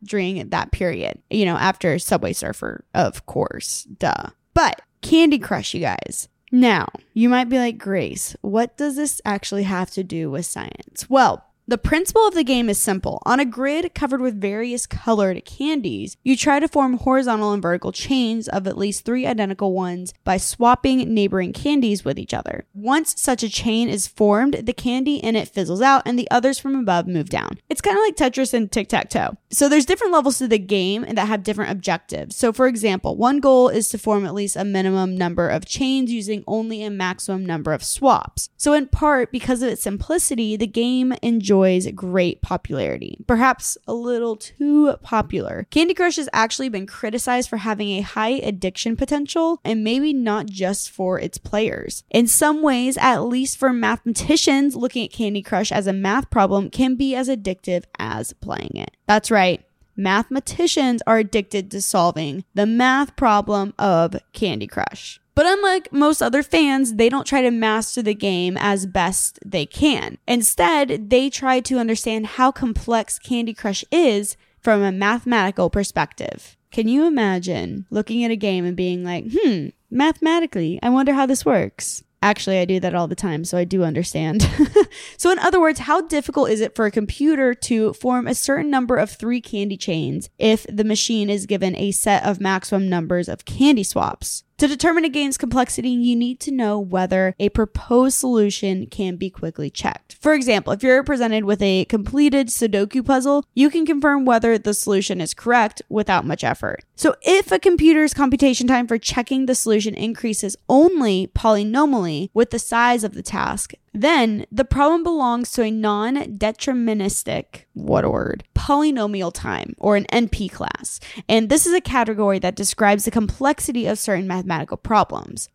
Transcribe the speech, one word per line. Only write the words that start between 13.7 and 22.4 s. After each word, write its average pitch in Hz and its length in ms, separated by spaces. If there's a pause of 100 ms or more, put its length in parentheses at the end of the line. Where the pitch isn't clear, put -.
covered 269 260
with 233 200
various 226 440
colored 202 600
candies, 196 800
you 262 120
try 285 220
to 311 80
form 269 280
horizontal 240 580
and 202 100
vertical 175 300
chains 226 560
of 190 180
at 190 100
least 196 280
three 247 220
identical 196 460
ones 180 400 (120)
by 185 120
swapping 247 800
neighboring 190 380
candies 247 520
with 139 140
each - 160
other. - 300 (100)